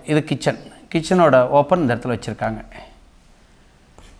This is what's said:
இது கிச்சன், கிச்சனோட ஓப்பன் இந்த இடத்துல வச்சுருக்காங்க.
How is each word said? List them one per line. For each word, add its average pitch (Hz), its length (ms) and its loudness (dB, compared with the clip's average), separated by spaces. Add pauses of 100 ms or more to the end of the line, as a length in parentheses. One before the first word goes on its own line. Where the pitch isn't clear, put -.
இது 151 180 0
கிச்சன், 139 340 -4 (380)
கிச்சனோட 151 520 4
ஓப்பன் 143 320 2
இந்த 123 160 0
இடத்துல 117 240 -6
வச்சுருக்காங்க. 110 420 -8 (1600)